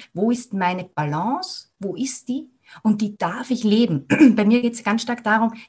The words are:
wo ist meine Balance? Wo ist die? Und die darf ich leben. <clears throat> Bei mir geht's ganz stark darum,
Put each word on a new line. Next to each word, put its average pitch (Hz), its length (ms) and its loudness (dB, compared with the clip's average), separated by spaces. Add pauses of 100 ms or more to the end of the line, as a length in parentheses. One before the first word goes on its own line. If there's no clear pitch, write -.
(140)
wo 208 160 0
ist 240 240 -4
meine 180 300 -2
Balance? 170 840 -6 (100)
Wo 190 180 -8
ist - 320 -6
die? 277 220 -8 (320)
Und 208 180 0
die 208 160 -4
darf 226 340 -6
ich 233 140 -4
leben. 208 440 2
<clears throat> 262 280 8
Bei 208 80 4
mir 233 160 4
geht's 233 220 -6
ganz 220 200 -2
stark 240 220 -6
darum, 220 300 2 (140)